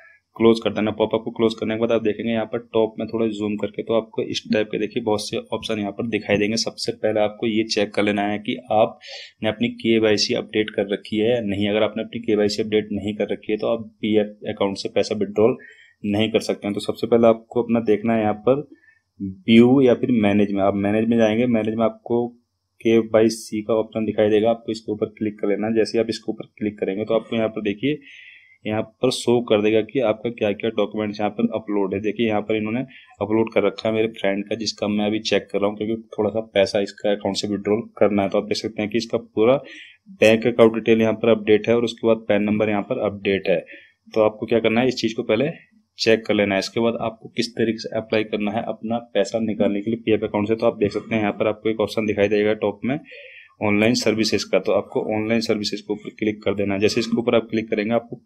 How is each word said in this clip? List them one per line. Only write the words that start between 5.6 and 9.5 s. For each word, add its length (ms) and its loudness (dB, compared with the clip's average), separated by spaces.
यहाँ 140 -4
पर 160 -6
दिखाई 300 0
देंगे। 200 0
सबसे 360 -6
पहले 260 -2
आपको 260 -2
ये 200 0
check 280 -2
कर 80 0
लेना 200 0
है 180 -2
कि 160 -6
आपने 760 -2
अपनी 280 -2